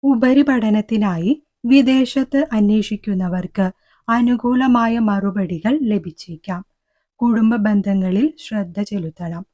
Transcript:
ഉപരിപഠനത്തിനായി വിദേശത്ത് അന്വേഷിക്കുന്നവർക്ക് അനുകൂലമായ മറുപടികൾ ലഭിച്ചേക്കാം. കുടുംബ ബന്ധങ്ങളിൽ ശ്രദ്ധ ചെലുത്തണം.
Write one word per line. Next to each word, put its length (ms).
ഉപരിപഠനത്തിനായി 1400
വിദേശത്ത് 880
അന്വേഷിക്കുന്നവർക്ക് 1200
അനുകൂലമായ 920
മറുപടികൾ 840
ലഭിച്ചേക്കാം. 800
കുടുംബ 360
ബന്ധങ്ങളിൽ 840
ശ്രദ്ധ 440
ചെലുത്തണം. 720